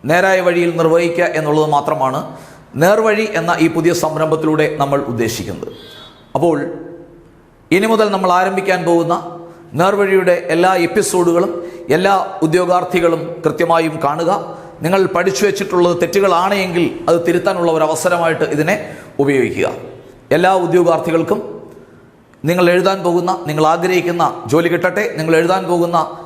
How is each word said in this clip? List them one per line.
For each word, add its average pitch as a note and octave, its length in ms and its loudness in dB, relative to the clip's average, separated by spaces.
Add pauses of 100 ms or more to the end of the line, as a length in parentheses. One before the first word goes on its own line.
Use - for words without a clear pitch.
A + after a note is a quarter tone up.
നേരായ F#3 360 2
വഴിയിൽ F3 340 2
നിർവഹിക്കുക E3+ 480 2 (100)
എന്നുള്ളത് D3+ 380 0
മാത്രമാണ് C3+ 440 0 (640)
നേർവഴി G#3+ 420 2 (160)
എന്ന E3 120 -2 (120)
ഈ E3 120 4
പുതിയ E3 160 2 (100)
സംരംഭത്തിലൂടെ D#3 640 0 (160)
നമ്മൾ C#3+ 180 0 (120)
ഉദ്ദേശിക്കുന്നത്. G#2 580 -4 (680)
അപ്പോൾ D3+ 220 2 (1120)
ഇനി G3+ 200 2
മുതൽ G#3+ 240 2
നമ്മൾ F#3 220 0
ആരംഭിക്കാൻ F#3+ 500 0
പോകുന്ന E3+ 280 2 (640)
നേർവഴിയുടെ F#3+ 560 2 (200)
എല്ലാ F#3 160 4 (160)
എപ്പിസോഡുകളും F3+ 640 0 (460)
എല്ലാ G3 160 2 (320)
ഉദ്യോഗാർത്ഥികളും F3 760 0 (240)
കൃത്യമായും E3 500 0 (100)
കാണുക. D#3+ 260 0 (540)
നിങ്ങൾ F#3+ 160 2 (140)
പഠിച്ചു F#3+ 320 0
വച്ചിട്ടുള്ളത് F3+ 540 2
തെറ്റുകളാണ് F#3+ 640 2
എങ്കിൽ F3 200 0 (240)
അത് E3+ 180 4
തിരുത്താനുള്ള F3 500 0
ഒരു D#3+ 100 2
അവസരമായിട്ട് D#3+ 680 0
ഇതിനെ D#3 200 0 (480)
ഉപയോഗിക്കുക. B2+ 460 0 (680)
എല്ലാ F3+ 140 4 (140)
ഉദ്യോഗാർത്ഥികൾക്കും E3 760 0 (1080)
നിങ്ങൾ F3+ 160 2 (100)
എഴുതാൻ F#3+ 320 2
പോകുന്ന, F3 240 0 (180)
നിങ്ങൾ D#3 240 0
ആഗ്രഹിക്കുന്ന F3 520 0 (280)
ജോലി E3+ 220 2
കിട്ടട്ടെ. F3+ 300 -2 (140)
നിങ്ങൾ D#3+ 220 0
എഴുതാൻ F3+ 300 0
പോകുന്ന E3+ 260 0 (280)